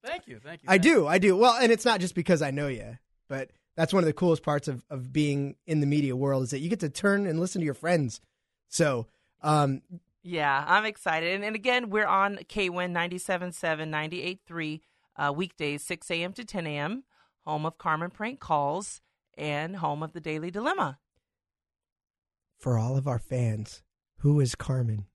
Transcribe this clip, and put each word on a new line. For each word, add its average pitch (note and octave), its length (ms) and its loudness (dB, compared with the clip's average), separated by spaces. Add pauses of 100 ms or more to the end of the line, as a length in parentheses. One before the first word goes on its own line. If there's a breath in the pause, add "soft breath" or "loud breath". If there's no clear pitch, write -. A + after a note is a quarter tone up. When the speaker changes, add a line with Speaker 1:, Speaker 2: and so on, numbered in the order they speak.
Speaker 1:
Thank D4 220 -8
you, A2+ 160 -18
thank E3 220 -16
you, C3+ 40 -8
Speaker 2:
I F#3 40 6
Speaker 1:
thank F#3+ 100 6
Speaker 2:
do, A#3 60 8
Speaker 1:
you. A#3 180 6
Speaker 2:
I E3 120 4
do. F#3 180 6
Well, A#3 240 8
and A#3+ 100 6
it's A3+ 140 4
not A3+ 160 4
just F3 160 -4
because E3 260 2
I C#3+ 80 -2
know C#3+ 160 -2
you, A2+ 320 -8 (300)
but C3+ 220 -8 (260)
that's E3 180 0
one F#3+ 80 6
of E3 60 4
the D3+ 40 2
coolest E3+ 300 2
parts D3 240 -2
of, C3 240 -8
of C3 220 -10
being C#3+ 420 0 (140)
in D#3+ 100 2
the D3 80 4
media C#3+ 300 2
world C3+ 260 0
is A#2+ 80 -4
that C#3 80 -4
you D#3 100 -4
get F#3+ 120 -2
to D#3+ 100 -2
turn G3+ 380 0
and D#3+ 100 0
listen F3+ 220 -2
to E3 40 -2
your C#3+ 100 -2
friends. D#3 460 0 (500)
So, C3 360 0 (340)
um, D3 400 2 (420)
Speaker 3:
Yeah, D3 460 0
I'm G#3 160 6
excited. F3 500 -2
And, G3+ 80 -4
and G#3+ 140 -4
again, B3 320 0
we're G#3 180 2
on G3 320 2 (100)
K G3+ 180 -2
W F3 140 -4
I F3+ 40 0
N F3+ 80 -4
ninety-seven F3 600 -4
seven, D#3+ 380 -2
ninety-eight D#3 560 -6
three, D#3 360 -6 (340)
uh, C#3+ 180 -2
weekdays, D3 480 -4
six - 280 -10
A E3+ 120 -2
M F#3 120 -6
to B3 100 -14
ten F3+ 220 -6
A D3 100 -6
M, F3+ 280 -4 (420)
home D3+ 180 -4
of D#3+ 140 -6
Carmen E3 320 -2
Prank A#3+ 300 -10
Calls D#3 600 -2 (380)
and D3+ 380 -6
home D3+ 260 -4
of D#3+ 100 -8
the E3+ 80 -10
Daily D#3 300 -6
Dilemma. G#3 480 -4 (1600)
Speaker 2:
For B2 200 0
all B2 200 0
of C3+ 100 -2
our A#2+ 100 -2
fans, A2 640 -4 (360)
who D3 200 4
is C3 160 2
Carmen? A2+ 600 -4